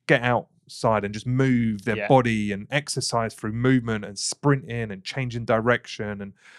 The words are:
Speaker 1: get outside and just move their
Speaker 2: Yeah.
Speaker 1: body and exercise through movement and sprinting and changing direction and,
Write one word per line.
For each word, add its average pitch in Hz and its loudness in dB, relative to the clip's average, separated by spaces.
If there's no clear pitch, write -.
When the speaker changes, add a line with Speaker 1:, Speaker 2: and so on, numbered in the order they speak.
Speaker 1:
get 131 4
outside 113 0
and 101 -4
just 110 -8
move 123 2
their 107 0
Speaker 2:
Yeah. 104 -4
Speaker 1:
body 113 4
and 98 -8
exercise 123 -4
through 110 -6
movement 117 2
and 101 -14
sprinting 120 -2
and 95 -12
changing 120 -6
direction 110 0
and, 101 -12